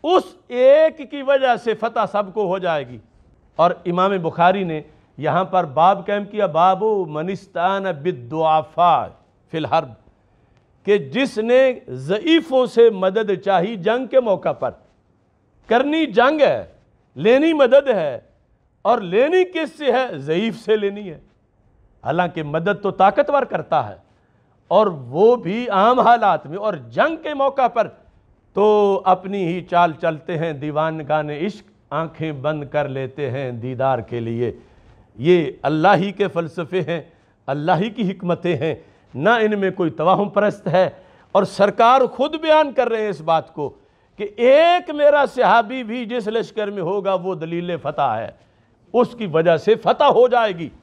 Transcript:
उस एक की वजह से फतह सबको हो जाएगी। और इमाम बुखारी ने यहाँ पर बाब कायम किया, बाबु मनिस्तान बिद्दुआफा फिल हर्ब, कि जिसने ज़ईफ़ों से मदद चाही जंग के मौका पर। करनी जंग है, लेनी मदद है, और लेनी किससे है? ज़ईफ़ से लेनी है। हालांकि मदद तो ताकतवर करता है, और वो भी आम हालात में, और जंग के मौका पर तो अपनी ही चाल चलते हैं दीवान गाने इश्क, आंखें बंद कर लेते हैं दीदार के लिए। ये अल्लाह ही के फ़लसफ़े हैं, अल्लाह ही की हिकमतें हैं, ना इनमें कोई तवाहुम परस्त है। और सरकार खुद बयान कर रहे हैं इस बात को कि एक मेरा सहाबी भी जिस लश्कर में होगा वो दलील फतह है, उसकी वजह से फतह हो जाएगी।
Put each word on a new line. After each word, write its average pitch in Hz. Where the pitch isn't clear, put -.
उस 349
एक 277
की 285
वजह 262
से 220
फतह 220
सबको 202
हो 185
जाएगी। 143
और 170
इमाम 185
बुखारी 175
ने 156
यहाँ 151
पर 180
बाब 170
कायम 202
किया, 208
बाबु 185
मनिस्तान 185
बिद्दुआफा 156
फिल 156
हर्ब, 147
कि 208
जिसने 240
ज़ईफ़ों 247
से 226
मदद 196
चाही 196
जंग 220
के 262
मौका 185
पर। 123
करनी 285
जंग 247
है, 131
लेनी 262
मदद 277
है, 151
और 226
लेनी 269
किससे 320
है? 240
ज़ईफ़ 170
से 214
लेनी 202
है। 175
हालांकि 170
मदद 165
तो 196
ताकतवर 277
करता 160
है, 101
और 202
वो 165
भी 214
आम 220
हालात 208
में, 156
और 202
जंग 262
के 311
मौका 269
पर 233
तो 208
अपनी 190
ही 170
चाल 175
चलते 160
हैं 151
दीवान 156
गाने 151
इश्क, 196
आंखें 156
बंद 147
कर 147
लेते 135
हैं 123
दीदार 127
के 117
लिए। 117
ये 151
अल्लाह 156
ही 190
के 196
फ़लसफ़े 170
हैं, 160
अल्लाह 151
ही 208
की 226
हिकमतें 175
हैं, 151
ना 208
इनमें 208
कोई 180
तवाहुम 190
परस्त 208
है। 170
और 196
सरकार 226
खुद 311
बयान 311
कर 240
रहे 220
हैं 214
इस 156
बात 156
को 147
कि 214
एक 330
मेरा 294
सहाबी 233
भी 233
जिस 214
लश्कर 214
में 202
होगा 190
वो 185
दलील 170
फतह 143
है, 110
उसकी 226
वजह 165
से 208
फतह 254
हो 240
जाएगी। 202